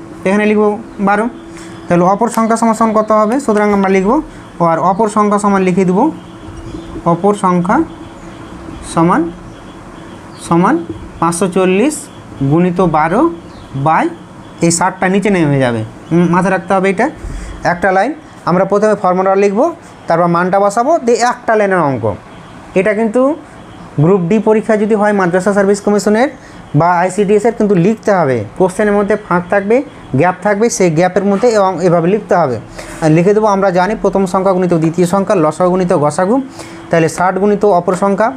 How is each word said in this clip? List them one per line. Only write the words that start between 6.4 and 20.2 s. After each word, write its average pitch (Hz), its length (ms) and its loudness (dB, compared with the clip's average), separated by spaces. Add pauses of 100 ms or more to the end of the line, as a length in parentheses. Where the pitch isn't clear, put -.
অপর 175 280 2
সংখ্যা 185 440 0 (1160)
সমান, 175 280 2 (1300)
সমান 180 280 4 (440)
পাঁচশো 170 280 0
চল্লিশ 190 480 2 (560)
গুণিত 180 300 2
বারো 165 400 2 (640)
by 175 200 2 (560)
এই 170 100 2
ষাটটা 185 380 -2
নিচে 202 200 0
নেমে 151 300 2
যাবে, 120 220 0 (300)
উম, 175 200 4
মাথায় 180 200 2
রাখতে 190 220 -2
হবে 190 160 2
এটা। 208 200 0 (540)
একটা 180 280 0
লাইন 196 200 2 (340)
আমরা 175 200 2
প্রথমে 208 300 2
ফর্মুলা 190 400 0
লিখব, 202 240 2 (480)
তারপর 170 200 2